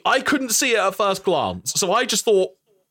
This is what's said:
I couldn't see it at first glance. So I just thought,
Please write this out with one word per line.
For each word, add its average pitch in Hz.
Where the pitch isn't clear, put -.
I 240
couldn't 269
see 233
it 214
at 190
first 196
glance. 107
So 185
I 247
just -
thought, 190